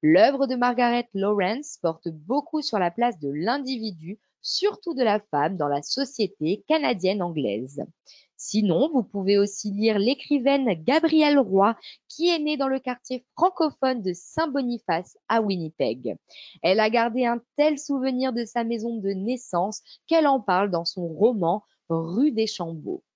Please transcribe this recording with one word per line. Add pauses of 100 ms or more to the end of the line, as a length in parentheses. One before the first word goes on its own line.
L'œuvre
de
Margaret
Lawrence
porte
beaucoup
sur
la
place
de
l'individu, (240)
surtout
de
la
femme,
dans
la
société
canadienne
anglaise. (520)
Sinon,
vous
pouvez
aussi
lire
l'écrivaine (100)
Gabrielle
Roy, (340)
qui
est
née
dans
le
quartier (120)
francophone
de
Saint-Boniface (120)
à
Winnipeg. (460)
Elle
a
gardé
un (160)
tel
souvenir
de
sa
maison
de
naissance (240)
qu'elle
en
parle
dans
son
roman (260)
Rue
des
Chambeaux. (120)